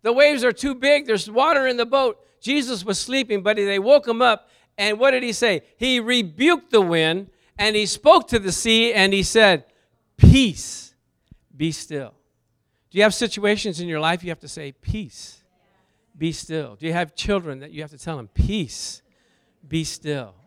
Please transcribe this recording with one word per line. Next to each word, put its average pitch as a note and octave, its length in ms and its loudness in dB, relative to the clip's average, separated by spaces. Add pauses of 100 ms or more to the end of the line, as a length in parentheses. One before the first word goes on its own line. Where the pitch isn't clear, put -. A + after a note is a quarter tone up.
The A3+ 100 0
waves C#4 320 4
are B3 80 2
too C#4 220 -6
big, C#4+ 320 2
there's G#3 240 -4
water C4+ 360 2
in B3 120 -2
the A#3+ 80 -2
boat." C4 360 -2 (200)
Jesus B3 420 -4
was G#3 140 -4
sleeping, A#3+ 440 -4
but G#3 140 0
they G3+ 220 -2
woke B3 280 4
him A3+ 140 -4
up, A#3 300 0 (260)
and G#3 220 -2
what C4+ 140 4
did B3+ 100 0
he A#3 100 -6
say? G3 300 -2 (160)
He B3+ 220 0
rebuked A#3 720 0
the G#3+ 120 4
wind, E3+ 480 -2 (260)
and G#3+ 180 0
he G#3+ 120 0
spoke D#4+ 420 4
to A#3 100 0
the F#3+ 140 -4
sea, A3+ 400 2
and G3 220 2
he G3 80 0
said, F#3+ 420 4 (540)
"Peace, - 760 4 (600)
be D3+ 180 -4
still." C#3 420 -12 (760)
Do F3 60 -6
you G3+ 80 4
have G#3 80 4
situations G#3 680 -4
in F3 80 -8
your D#3 120 -6
life E3+ 240 -2
you F3+ 60 -8
have D#3+ 100 -10
to D3 80 -20
say, C#3+ 240 -14
"Peace, - 720 -12 (720)
be D#3 160 -4
still"? D3 440 -10
Do D3+ 100 -12
you E3 80 -4
have F3 200 -4
children E3+ 440 -6
that C#3+ 120 -20
you D#3 120 -14
have D3+ 80 -16
to C#3+ 80 -20
tell D#3+ 180 -10
them, A2+ 120 -14
"Peace, - 720 -4 (640)
be D#3+ 180 -6
still"? C#3 500 -10 (120)